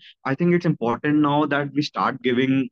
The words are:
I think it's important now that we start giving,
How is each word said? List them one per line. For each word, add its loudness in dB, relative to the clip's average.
I -2
think 2
it's 0
important 0
now 2
that -2
we -2
start -4
giving, 0